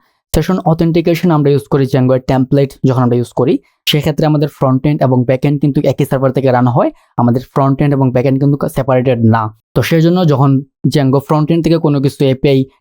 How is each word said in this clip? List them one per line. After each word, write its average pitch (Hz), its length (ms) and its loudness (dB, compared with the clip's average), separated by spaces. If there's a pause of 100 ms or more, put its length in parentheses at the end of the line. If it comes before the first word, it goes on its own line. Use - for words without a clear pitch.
(340)
সেশন 165 240 0
অথেন্টিকেশন 165 720 0
আমরা 147 200 2
ইউজ 143 200 0
করি 139 140 0
Django 127 300 0
এর 127 60 0
টেমপ্লেট 135 500 0 (160)
যখন 131 160 2
আমরা 120 140 0
ইউজ 120 160 -4
করি, 135 260 0 (300)
সেক্ষেত্রে 151 380 -2
আমাদের 151 220 0
ফ্রন্ট 131 380 -2
এন্ড 147 160 0
এবং 127 220 0
ব্যাক 127 200 -2
এন্ড 143 160 0
কিন্তু 147 200 0
একই 143 240 -2
সার্ভার 135 280 -2
থেকে 135 200 0
রান 123 140 2
হয়, 165 240 0 (260)
আমাদের 226 260 0
ফ্রন্ট 135 400 -2
এন্ড 143 120 2
এবং 135 160 0
ব্যাক 127 160 0
এন্ড 135 140 0
কিন্তু 143 280 0
সেপারেটেড 127 560 -2
না। 110 360 0 (140)
তো 135 80 0
সেই 165 180 0
জন্য 175 280 2
যখন 139 320 2 (280)
Django 135 320 0
ফ্রন্ট 151 300 -2
এন্ড 165 140 0
থেকে 165 140 2
কোনো 147 220 0
কিছু 139 240 -2
এপিআই 135 400 0 (160)